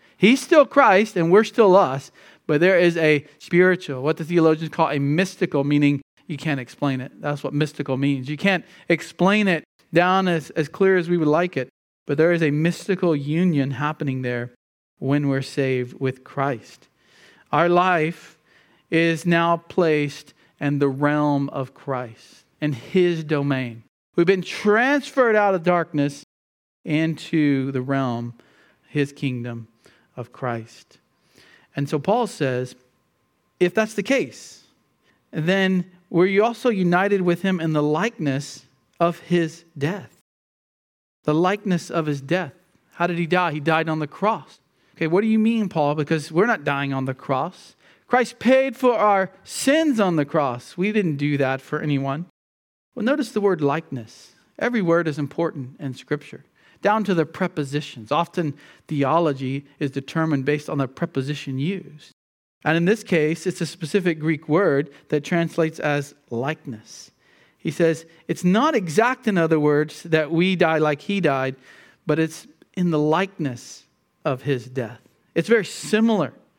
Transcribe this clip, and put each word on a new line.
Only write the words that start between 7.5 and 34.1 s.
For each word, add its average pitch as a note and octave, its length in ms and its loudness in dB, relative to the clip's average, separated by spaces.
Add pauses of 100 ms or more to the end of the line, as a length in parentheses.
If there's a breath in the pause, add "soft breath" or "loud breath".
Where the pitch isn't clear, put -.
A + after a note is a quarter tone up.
mystical C#3+ 440 -2
means. C3+ 320 -2
You D3+ 80 -8
can't F#3 280 0 (240 loud breath)
explain G3 580 2
it E3 160 0 (280)
down F#3 360 4
as, E3 240 -2
as D3+ 160 -2
clear F#3+ 300 2
as E3+ 120 -2
we F3 80 2
would D#3+ 100 2
like F3 300 2
it, B2+ 120 -4 (360)
but D3 120 -2
there E3 140 4
is E3+ 120 0
a D3 80 2
mystical E3+ 640 0
union D3 560 0
happening C#3+ 500 -4
there B2 300 -4 (480)
when C#3+ 280 0
we're C3+ 160 0
saved B2+ 560 -4
with C3 240 -4
Christ. - 640 -8 (640 soft breath)
Our E3 180 4
life F3 680 0 (520 soft breath)
is E3 380 0
now E3+ 300 2
placed D3+ 760 -2 (260 soft breath)
in C#3+ 200 0
the C#3 100 2
realm D3 600 0
of C3 260 -8
Christ, B2 680 -10 (160)
in D3+ 140 -2
his E3+ 500 0
domain. C#3 600 -4 (320)
We've E3+ 100 2
been F#3+ 160 4
transferred A#3+ 920 2
out G3+ 180 4
of F3 80 0
darkness D#3+ 640 0 (580)
into D3+ 920 -2
the B2+ 80 -4
realm, B2 520 -4 (540 soft breath)
his C#3+ 240 -2
kingdom A#2+ 560 -8 (480 soft breath)
of A#2+ 160 -12
Christ. - 640 -10 (800 soft breath)
And C#3+ 120 -4
so D3+ 120 -2
Paul A3 260 0
says, B2+ 500 -4 (840)
if F3+ 160 0
that's A3 180 -2
the G3+ 80 -4
case, G3 640 -4 (640)